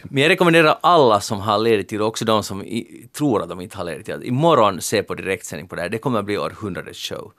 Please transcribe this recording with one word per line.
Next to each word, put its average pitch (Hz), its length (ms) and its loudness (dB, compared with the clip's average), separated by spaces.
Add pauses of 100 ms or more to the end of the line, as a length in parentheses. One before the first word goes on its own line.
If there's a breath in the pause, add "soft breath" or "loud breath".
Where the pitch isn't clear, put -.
Men 135 180 -2
jag 160 80 4
rekommenderar 165 500 4
alla 139 400 6
som 101 200 -6
har 104 180 0
ledig 107 300 2
tid, 104 120 -6
och 107 60 0
också 110 180 -4
de 110 180 2
som 98 200 -10
i, - 500 -12
tror 123 300 0
att 85 60 -8
de 87 120 -12
inte 90 160 -14
har 95 80 -8
ledig 78 220 -10
tid, 78 80 -8
att 76 100 -10
imorgon 123 560 4
se 104 220 0
på 92 120 -8
direktsändning 90 540 -8
på 87 80 -12
det 82 60 -6
här. 87 60 -6
Det 113 100 -6
kommer 120 200 -2
att 101 60 -4
bli 101 140 -4
århundradets 85 720 -8
show - 300 -14